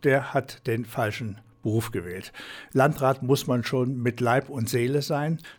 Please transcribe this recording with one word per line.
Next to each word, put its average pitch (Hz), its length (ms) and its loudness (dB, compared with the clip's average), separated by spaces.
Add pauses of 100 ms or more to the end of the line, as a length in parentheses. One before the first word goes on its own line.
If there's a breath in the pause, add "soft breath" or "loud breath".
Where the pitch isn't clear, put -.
der 139 320 2
hat - 320 -4
den 120 200 -2
falschen 107 520 -4 (240)
Beruf 110 280 0
gewählt. 90 420 -8 (400 loud breath)
Landrat 135 520 4
muss 135 240 2
man 123 160 0
schon 127 360 -2
mit 120 200 -2
Leib 127 300 2
und 117 180 -4
Seele 131 340 0
sein, 151 380 -2 (180 loud breath)